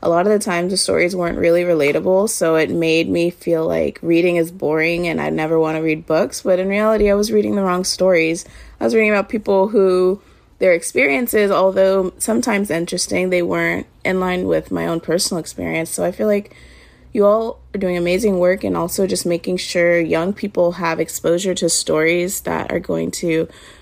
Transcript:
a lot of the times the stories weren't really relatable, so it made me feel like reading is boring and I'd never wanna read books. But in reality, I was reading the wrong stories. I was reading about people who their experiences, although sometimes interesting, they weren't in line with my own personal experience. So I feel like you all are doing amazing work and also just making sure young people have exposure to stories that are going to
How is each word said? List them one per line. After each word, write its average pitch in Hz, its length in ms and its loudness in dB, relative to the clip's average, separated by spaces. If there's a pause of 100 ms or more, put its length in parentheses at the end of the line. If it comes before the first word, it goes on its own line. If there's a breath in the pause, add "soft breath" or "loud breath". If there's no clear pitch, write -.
a - 60 -2
lot 170 180 2
of 208 60 4
the 208 80 4
times 180 320 -2
the 185 60 -2
stories 175 400 0
weren't 170 200 -2
really 170 260 2
relatable, 175 640 2
so 160 260 0
it 160 140 2
made 165 400 0
me 175 200 0
feel 165 360 -2
like 165 360 -2
reading 170 360 2
is 170 140 0
boring 170 560 -2
and 160 120 -2
I'd 151 140 -2
never 160 260 0
wanna 160 220 0
read 160 240 -2
books. 160 360 -2
But 185 180 2
in 190 100 -2
reality, 208 400 2
I 202 40 4
was 208 180 0
reading 208 240 2
the 196 60 0
wrong 185 240 0
stories. 170 600 2 (340 loud breath)
I - 60 -4
was 233 100 2
reading 214 160 4
about 202 180 0
people 202 400 2
who 185 520 2 (380 soft breath)
their 185 140 4
experiences, 240 760 0
although 190 680 2
sometimes 220 500 0
interesting, 180 600 -2
they 180 120 2
weren't 170 460 -2 (180)
in 185 160 -2
line 185 260 -2
with 160 240 -2
my 170 160 -4
own 165 120 -2
personal 175 400 -2
experience. 165 500 -6
So - 160 -4
I 180 60 0
feel 214 160 -4
like 208 260 -2 (600 loud breath)
you 202 120 4
all 226 360 2 (120)
are 220 40 -6
doing 185 180 -2
amazing 180 440 0
work 180 260 2
and 185 100 -2
also 180 320 -2
just 190 180 -4
making 175 320 -2
sure 175 400 0
young 165 360 0
people 180 400 0
have 165 260 -4
exposure 175 560 -2
to 170 140 -2
stories 165 720 0
that - 300 -6
are 175 80 -2
going 165 320 -4
to 165 360 -2 (340 loud breath)